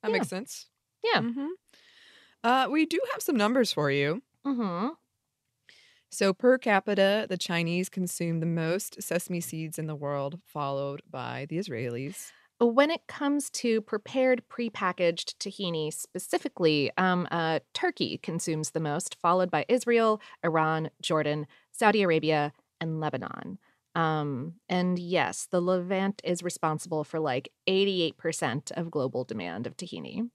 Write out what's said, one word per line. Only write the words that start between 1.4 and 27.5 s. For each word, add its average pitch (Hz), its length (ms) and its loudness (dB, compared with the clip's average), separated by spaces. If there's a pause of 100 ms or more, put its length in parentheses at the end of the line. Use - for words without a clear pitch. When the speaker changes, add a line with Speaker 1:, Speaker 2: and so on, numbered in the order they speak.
Speaker 1:
Uh, 254 260 4
we 311 160 4
do 330 140 0 (120)
have 466 100 -6
some 330 140 0
numbers 226 380 4
for 147 180 2
you. 143 300 0 (240)
Speaker 2:
Mm-hmm. 226 440 -2 (1200)
Speaker 1:
So 196 240 2
per 254 240 6
capita, 202 720 4
the 185 100 -4
Chinese 170 520 0
consume 170 500 -2
the 165 60 -2
most 165 560 -2
sesame 175 400 -4
seeds 160 380 -8
in 156 80 -4
the 156 80 -6
world, 143 500 -4
followed 139 640 -4
by 123 400 -8
the 160 80 -4
Israelis. 131 760 -6 (280)
Speaker 2:
When 247 320 6
it - 160 -6
comes 285 440 -2
to 220 300 0
prepared 254 640 0
prepackaged 180 920 -2
tahini 170 560 -4
specifically, 160 1040 0
um, 180 340 2
uh, 165 280 0 (140)
Turkey 190 460 -2
consumes 160 520 -4
the 160 80 -2
most, 156 400 -4
followed 180 320 4
by 151 160 2
Israel, 226 540 4 (220)
Iran, 160 480 2 (100)
Jordan, 151 460 0 (240)
Saudi 214 320 4
Arabia, 156 500 2 (260)
and 160 220 -4
Lebanon. 151 560 -6 (380)
Um, 156 600 0 (140)
and 180 280 2
yes, 170 520 0
the 180 120 0
Levant 185 640 0
is 175 200 -2
responsible 160 600 -4
for, 160 160 -6
like, 131 300 -2 (180)